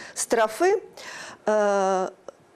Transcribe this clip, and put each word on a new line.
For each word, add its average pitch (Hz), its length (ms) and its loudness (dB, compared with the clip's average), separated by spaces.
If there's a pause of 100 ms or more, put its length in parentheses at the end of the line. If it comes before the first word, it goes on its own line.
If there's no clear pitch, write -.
(140)
строфы, 233 640 2 (640)
э, 196 640 2 (480)